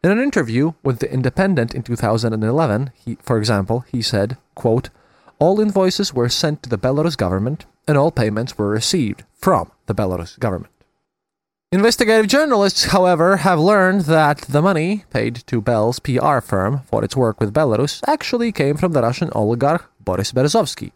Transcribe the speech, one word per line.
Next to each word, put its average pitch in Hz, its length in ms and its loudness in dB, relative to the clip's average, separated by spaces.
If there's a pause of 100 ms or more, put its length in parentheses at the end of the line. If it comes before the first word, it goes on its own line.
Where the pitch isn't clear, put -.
In 190 60 4
an 220 100 2
interview 151 520 0 (120)
with 131 140 -2
The - 120 -4
Independent 131 640 0
in 123 80 -6
two 117 140 -4
thousand 113 380 0
and 107 100 -2
eleven, 127 500 0
he, - 280 -10
for 117 160 0
example, 107 520 -2
he 120 120 -4
said, 110 340 -2 (180)
quote, 120 360 0 (480)
"All 185 200 4
invoices 190 540 0
were 123 160 0
sent 151 340 -2
to 127 60 -16
the 113 180 -4
Belarus 147 300 0
government, 101 480 -2 (240)
and 151 80 2
all 147 140 4 (120)
payments 107 360 -2
were 101 100 0
received 110 640 -2
from 131 380 0 (160)
the 104 80 -4
Belarus 92 440 -4
government." 92 340 -4 (1000)
Investigative 220 580 2
journalists, 247 580 2 (100)
however, 180 320 4 (200)
have 170 120 2
learned 190 460 4
that 151 320 4 (100)
the 147 140 2
money 185 480 0
paid 113 240 -2 (140)
to 117 120 -2
Bell's 113 380 0
P 127 200 -2
R 139 220 2
firm 104 400 -2 (100)
for 110 140 0
its - 100 -6
work 117 240 0
with 104 140 -2
Belarus 135 540 0
actually 240 460 -2
came 147 260 0
from 180 140 0
the 135 100 2
Russian 131 320 -2
oligarch 117 500 0 (160)
Boris 95 320 -4
Berezovsky. 147 640 -2